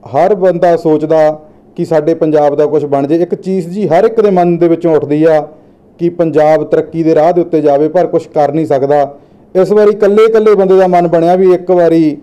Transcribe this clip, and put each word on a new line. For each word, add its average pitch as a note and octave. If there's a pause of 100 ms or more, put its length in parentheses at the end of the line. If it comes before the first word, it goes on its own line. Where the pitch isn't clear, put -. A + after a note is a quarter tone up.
(140)
ਹਰ F3
ਬੰਦਾ F3+
ਸੋਚਦਾ D#3 (360)
ਕਿ F3
ਸਾਡੇ D#3+
ਪੰਜਾਬ D3+
ਦਾ D3+
ਕੁਛ D3
ਬਣ C#3
ਜੇ। D3+
ਇੱਕ F3
ਚੀਜ਼ F#3
ਜੀ F#3+
ਹਰ E3
ਇੱਕ A3+
ਦੇ G#3
ਮਨ F3
ਦੇ E3+
ਵਿੱਚੋਂ E3
ਉੱਠਦੀ D3
ਆ D#3 (600)
ਕਿ E3+
ਪੰਜਾਬ D#3
ਤਰੱਕੀ D#3+
ਦੇ D#3+
ਰਾਹ D#3
ਦੇ F3
ਉੱਤੇ E3
ਜਾਵੇ, D3
ਪਰ E3
ਕੁਛ E3
ਕਰ C#3+
ਨਹੀਂ D#3+
ਸਕਦਾ। C#3 (400)
ਇਸ F#3
ਵਾਰੀ G#3
ਇਕੱਲੇ G#3+
ਇਕੱਲੇ A3
ਬੰਦੇ F#3+
ਦਾ F#3+
ਮਨ F3
ਬਣਿਆ E3+
ਵੀ F#3
ਇੱਕ F3+
ਵਾਰੀ E3